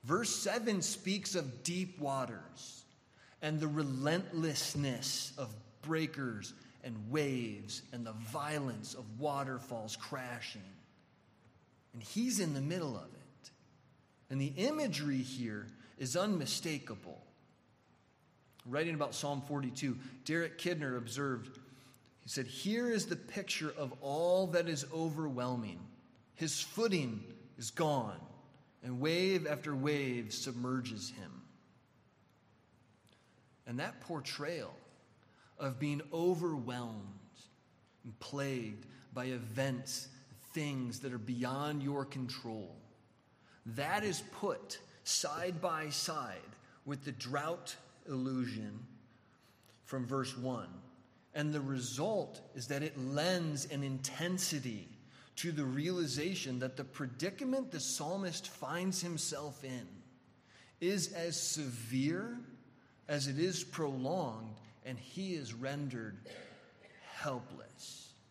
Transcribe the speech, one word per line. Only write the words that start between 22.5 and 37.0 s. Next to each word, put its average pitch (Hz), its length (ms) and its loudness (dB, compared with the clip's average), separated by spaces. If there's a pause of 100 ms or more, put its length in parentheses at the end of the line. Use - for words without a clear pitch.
is 226 160 4
the 175 100 0
picture - 560 -2
of 131 300 -4
all 175 460 6
that 170 200 6
is 143 240 0
overwhelming. 127 960 0 (460)
His - 280 0
footing 156 720 2 (240)
is 113 140 -4
gone, 127 480 4 (640)
and 123 180 -4
wave 170 460 6
after 147 300 0
wave 131 580 2
submerges 120 760 0
him." 64 300 -12 (2250)
And 123 120 -2
that 190 220 -4
portrayal 147 760 -4 (840)
of 131 220 -2
being 147 220 2 (100)
overwhelmed 123 1080 2 (840)